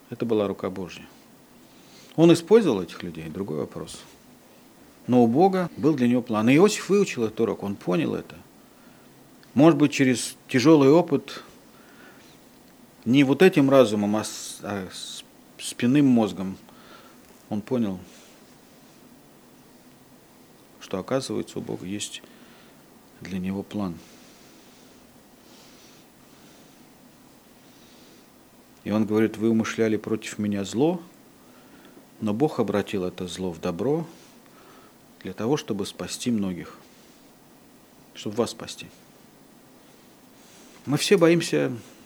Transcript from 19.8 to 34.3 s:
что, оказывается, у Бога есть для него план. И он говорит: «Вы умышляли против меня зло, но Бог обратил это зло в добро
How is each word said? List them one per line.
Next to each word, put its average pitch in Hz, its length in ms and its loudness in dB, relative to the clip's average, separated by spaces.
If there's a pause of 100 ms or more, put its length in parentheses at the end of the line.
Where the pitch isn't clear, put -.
что, - 180 -8
оказывается, 104 640 -6
у - 20 -8
Бога 113 240 -10
есть 101 380 -10 (1000)
для 92 160 -10
него 95 240 -6
план. 98 320 -8 (4000)
И - 60 -8
он 107 160 0
говорит: 107 320 0
«Вы 110 140 0
умышляли 110 460 0
против 107 420 -8
меня 101 240 -4
зло, 139 360 -2 (1200)
но 107 120 -2
Бог 147 260 -2
обратил 101 440 -2
это 90 240 -8
зло 92 240 -8
в 80 100 -14
добро 127 460 -4 (1120)